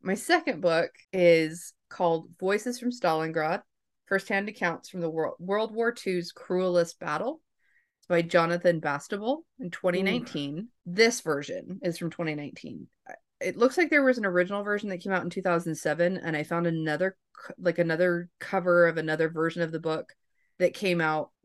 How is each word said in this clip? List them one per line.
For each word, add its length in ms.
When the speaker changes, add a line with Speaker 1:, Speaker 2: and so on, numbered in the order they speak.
Speaker 1:
my 120
second 480
book 300
is 640
called 400
Voices 400
from 120
Stalingrad, 680
Firsthand 420
Accounts 420
from 120
the 80
Wor-, 300
World 360
War 160
two's 400
Cruelest 680
Battle. 420
It's 80
by 140
Jonathan 580
Bastable 600
in 120
twenty 320
nineteen. 560
Speaker 2:
Oof. 60
Speaker 1:
This 360
version 640
is 140
from 140
twenty 240
nineteen. 520
It 160
looks 200
like 120
there 140
was 140
an 80
original 380
version 260
that 120
came 100
out 120
in 60
two 120
thousand 340
seven, 400
and 220
I 60
found 240
another 500
c-, 120
like, 220
another 500
cover 480
of 100
another 300
version 340
of 120
the 60
book 340
that 140
came 280
out 300